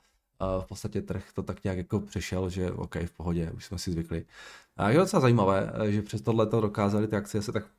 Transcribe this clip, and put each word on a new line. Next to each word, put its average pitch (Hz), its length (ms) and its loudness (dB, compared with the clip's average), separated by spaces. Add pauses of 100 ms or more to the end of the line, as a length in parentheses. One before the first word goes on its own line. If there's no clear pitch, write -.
(420)
eh, 92 200 -2
v 92 40 -10
podstatě 101 360 -8
trh 95 320 -8
to 92 100 -6
tak 92 200 -8
nějak 92 140 -2
jako 92 220 -4
přešel, 92 500 -4
že 90 220 -2
OK, - 240 -8 (100)
v - 60 -8
pohodě, 85 400 -2
už 87 140 -12
jsme 92 120 -8
si 90 140 -6
zvykli. 82 340 -4 (520)
A 101 120 2
je 135 80 6
docela 185 220 4
zajímavé, 104 540 6
eh, 107 180 0
že 104 100 2
přes 104 200 -6
tohleto 113 400 2
dokázali 104 460 2
ty 104 80 -2
akcie 101 260 -2
se 107 100 -6
tak 104 140 -2
v - 140 -20